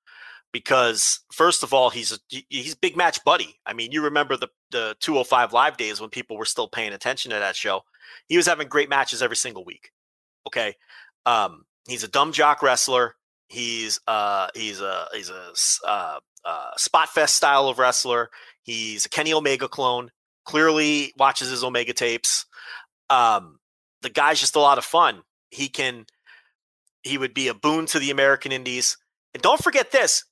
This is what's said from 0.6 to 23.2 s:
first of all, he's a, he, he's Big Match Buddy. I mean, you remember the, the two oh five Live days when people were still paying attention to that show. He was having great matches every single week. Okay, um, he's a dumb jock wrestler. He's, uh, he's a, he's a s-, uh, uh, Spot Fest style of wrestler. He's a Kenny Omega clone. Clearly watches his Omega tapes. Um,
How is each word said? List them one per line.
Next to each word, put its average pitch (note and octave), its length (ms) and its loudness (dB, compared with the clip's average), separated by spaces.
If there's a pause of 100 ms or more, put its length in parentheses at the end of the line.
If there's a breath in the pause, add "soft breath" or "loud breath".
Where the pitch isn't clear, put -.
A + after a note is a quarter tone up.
first E3 300 2
of C3+ 100 -8
all, B2+ 180 4
he's A#2 220 -6
a, A2 60 -10 (100)
he, C3 200 -16
he's C#3 260 -10
Big E3 220 -4
Match E3+ 280 0
Buddy. C#3 420 0
I G#2 60 -6
mean, A#2 200 -10
you D3+ 100 -4
remember D3 340 0
the, B2 120 -6 (240)
the A2+ 280 -4
two D3+ 180 0
oh B2 60 0
five A#2+ 280 2
Live C#3 240 2
days G#2+ 240 -6
when G#2+ 100 -12
people A#2 260 -12
were G#2+ 80 -6
still A2 240 -4
paying G#2+ 240 -8
attention B2 380 -6
to G#2+ 80 -4
that G2 180 -2
show. G2 260 -4 (460 loud breath)
He D#3+ 80 2
was F3 100 4
having D3+ 220 0
great C#3+ 200 0
matches C3+ 340 -2
every A#2+ 140 0
single G2+ 280 -6
week. - 260 -20 (560)
Okay, G#2+ 280 -4 (500 loud breath)
um, G2+ 400 0 (240)
he's B2 160 -8
a G#2+ 40 -10
dumb C#3+ 240 0
jock D3 300 4
wrestler. B2 540 2 (320)
He's, A#2 580 -8
uh, G2+ 480 -2
he's G#2+ 260 -10
a, F#2 340 -6
he's F#2+ 160 -12
a F#2 220 -16
s-, - 340 -2
uh, F2+ 320 -4 (260)
uh, D2 320 -8
Spot - 320 2
Fest - 280 2
style C#3 320 4
of B2 100 -2
wrestler. B2 520 2 (320 loud breath)
He's A2 440 -6
a - 20 -6
Kenny D#3 240 -2
Omega C#3+ 360 0
clone. B2 420 -4 (340)
Clearly D3+ 720 2
watches C3 340 2
his B2+ 120 -6
Omega A#2+ 300 -2
tapes. - 540 -2 (640 loud breath)
Um, G#2+ 480 2 (440)